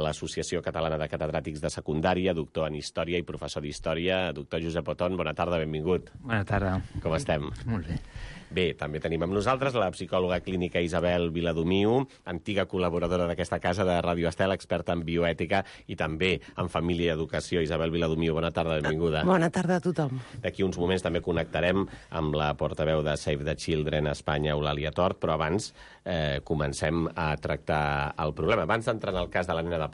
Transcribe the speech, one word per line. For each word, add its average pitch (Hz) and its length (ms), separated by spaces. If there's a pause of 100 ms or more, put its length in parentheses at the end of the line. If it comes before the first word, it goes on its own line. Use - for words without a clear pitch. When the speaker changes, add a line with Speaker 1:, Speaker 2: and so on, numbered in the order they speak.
Speaker 1:
l'Associació 78 580
Catalana 80 380
de 78 80
Catedràtics 78 560
de 78 80
Secundària, 90 640
doctor 80 320
en 76 80
Història 85 460
i - 20
professor 76 400
d'Història. 82 720
Doctor 73 260
Josep 82 280
Oton, 87 280
bona 78 220
tarda, 87 240
benvingut. 78 560
Speaker 2:
Bona 110 260
tarda. 95 360 (200)
Speaker 1:
Com 80 140
estem? 78 320 (200)
Speaker 2:
Molt 107 200
bé. 85 140 (500)
Speaker 1:
Bé, 87 240
també 76 240
tenim 80 240
amb 87 100
nosaltres 123 460
la 95 160
psicòloga 90 480
clínica 90 400
Isabel 87 480
Viladomiu, 85 720 (260)
antiga 95 400
col·laboradora 87 640
d'aquesta 85 320
casa 95 240
de 87 160
Ràdio 87 240
Estel, 95 240
experta 90 400
en 85 160
bioètica 85 540 (260)
i 101 80
també 80 460 (180)
en 90 100
família 85 440
i - 20
educació. 80 480
Isabel 80 320
Viladomiu, 82 400
bona 82 160
tarda, 82 320
benvinguda. 78 400
Speaker 3:
Bona 175 320
tarda 180 240
a - 60
tothom. 147 340 (240)
Speaker 1:
D'aquí 95 240
uns 90 160
moments 90 240
també 82 160
connectarem 85 640 (240)
amb 78 240
la 76 240
portaveu 78 480
de 76 100
Save 73 300
the 76 80
Children 76 560
a 73 80
Espanya, 76 400
Eulàlia 76 320
Tort, 92 320
però 80 160
abans, 80 320 (340)
eh, 76 380
comencem 78 720
a 78 240
tractar 73 800
el 78 160
problema. 85 320
Abans 110 240
d'entrar 104 240
en 90 60
el 87 100
cas 90 160
de 87 80
la 82 80
nena 85 160
de 76 160